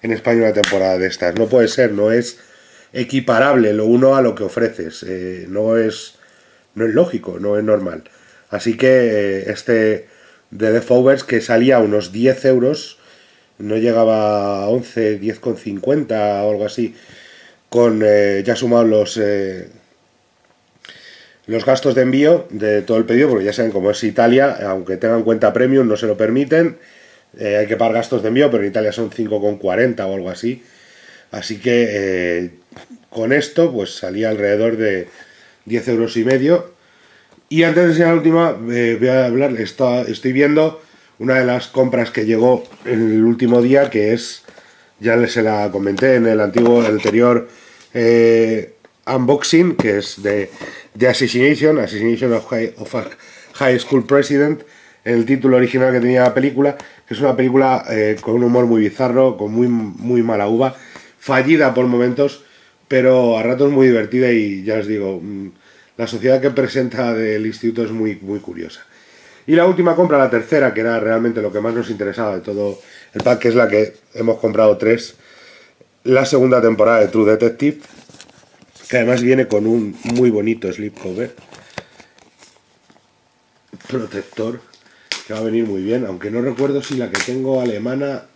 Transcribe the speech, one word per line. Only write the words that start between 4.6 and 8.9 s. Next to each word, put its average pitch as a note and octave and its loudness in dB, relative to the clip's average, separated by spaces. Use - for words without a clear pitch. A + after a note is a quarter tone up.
Eh, F#2 -10
no G#2+ -2
es A2 -4
no A2 -4
es A2 -4
lógico, A#2 -2
no G#2 -2
es G#2+ -2
normal. F#2+ -2
Así A2+ -4
que, C3 2
eh, G#2+ 2